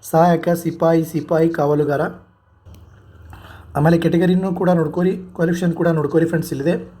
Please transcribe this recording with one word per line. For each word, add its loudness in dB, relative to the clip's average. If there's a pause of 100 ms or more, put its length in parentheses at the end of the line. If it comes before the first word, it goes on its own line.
(100)
ಸಹಾಯಕ 2 (160)
ಸಿಪಾಯಿ, 0 (100)
ಸಿಪಾಯಿ 0 (100)
ಕಾವಲುಗಾರ. 0 (1800)
ಆಮೇಲೆ 4
ಕೆಟಗರಿನೂ 2
ಕೂಡ 0 (100)
ನೋಡ್ಕೊರಿ, -2 (220)
ಕ್ವಾಲಿಫಿಕೇಷನ್ -2
ಕೂಡ 2 (100)
ನೋಡ್ಕೊರಿ 2
ಫ್ರೆಂಡ್ಸ್ -4
ಇಲ್ಲಿದೆ. -2 (240)